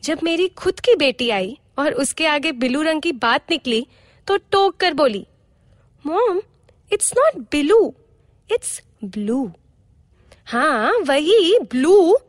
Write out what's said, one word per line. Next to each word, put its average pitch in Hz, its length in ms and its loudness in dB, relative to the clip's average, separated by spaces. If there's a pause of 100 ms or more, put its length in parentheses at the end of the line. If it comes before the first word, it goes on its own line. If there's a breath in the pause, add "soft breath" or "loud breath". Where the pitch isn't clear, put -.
जब 302 200 -4
मेरी 330 240 0
खुद 370 320 -4
की 480 160 2
बेटी 254 340 -2
आई 202 280 -4 (220)
और 285 140 -2
उसके 285 320 -4
आगे 302 260 -2
ब्लू 254 300 -2
रंग 311 200 -2
की 339 100 -4
बात 247 400 -2
निकली 247 340 -4 (420 soft breath)
तो 392 100 0
टोक 392 400 0
कर 359 160 0
बोली, 262 320 0 (800)
"मॉम, 381 360 0 (500)
it's 403 200 -2
not 554 280 2 (120)
बिलू, 302 420 2 (560)
it's - 300 -6 (260)
ब्लू।" 208 460 -6 (960 soft breath)
"हाँ, 240 540 -2
वही 339 600 2 (120)
ब्लू।" 349 460 4 (120)